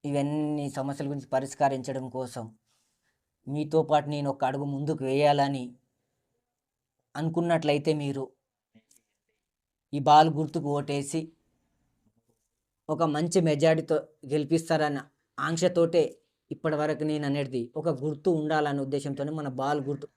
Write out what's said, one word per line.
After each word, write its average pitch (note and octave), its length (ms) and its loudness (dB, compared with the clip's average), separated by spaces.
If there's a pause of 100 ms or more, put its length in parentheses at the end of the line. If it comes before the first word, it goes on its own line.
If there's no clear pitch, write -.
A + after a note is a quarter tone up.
ఇవన్నీ D3 600 -2 (120)
సమస్యల C#3 340 -6
గురించి C#3 240 -8
పరిష్కరించడం C3 720 -2 (120)
కోసం B2 280 -8 (1000)
మీతో D3+ 320 0 (100)
పాటు D3 240 2
నేను C#3+ 180 -2
ఒక C#3 180 -4
అడుగు C#3 240 -4
ముందుకు D3 360 -4
వేయాలని C#3 520 2 (1600)
అనుకున్నట్లయితే D#3+ 720 2 (100)
మీరు C#3 220 -4 (1700)
ఈ D3 140 -2
బాల్ D#3 300 10
గుర్తుకు D#3 400 -4
ఓటేసి C#3+ 440 -4 (1700)
ఒక D#3 140 0 (120)
మంచి E3 320 2
మెజారిటీతో D#3+ 500 4 (360)
గెలిపిస్తారన్న D3+ 680 0 (380)
ఆంక్షతోటే E3 640 2 (480)
ఇప్పటి D#3 300 -2
వరకు D3+ 300 -2
నేను D3 180 -4
అనేది C3 320 -2 (180)
ఒక E3 100 -2 (140)
గుర్తు D3+ 260 -2 (100)
ఉండాలనే D3+ 460 0
ఉద్దేశంతోనే C#3 540 -4
మన C#3+ 80 -6 (120)
బాల్ C#3+ 280 -2
గుర్తు C#3+ 300 -8